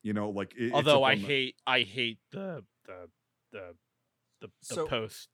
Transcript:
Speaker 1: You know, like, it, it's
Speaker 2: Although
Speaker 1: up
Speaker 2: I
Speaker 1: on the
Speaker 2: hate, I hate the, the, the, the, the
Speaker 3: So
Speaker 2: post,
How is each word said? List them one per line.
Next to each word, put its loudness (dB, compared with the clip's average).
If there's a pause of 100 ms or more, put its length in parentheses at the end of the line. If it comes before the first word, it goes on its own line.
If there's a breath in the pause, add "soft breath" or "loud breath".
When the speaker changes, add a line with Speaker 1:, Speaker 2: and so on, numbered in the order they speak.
Speaker 1:
You -2
know, -2
like, -6
it, -4
it's 0
Speaker 2:
Although 6
Speaker 1:
up 6
Speaker 2:
I 6
Speaker 1:
on 2
the -4
Speaker 2:
hate, -2 (100)
I 4
hate -4 (140)
the, -10 (200)
the, -16 (440)
the, -14 (640)
the, -14
the -20 (100)
Speaker 3:
So -6
Speaker 2:
post, -6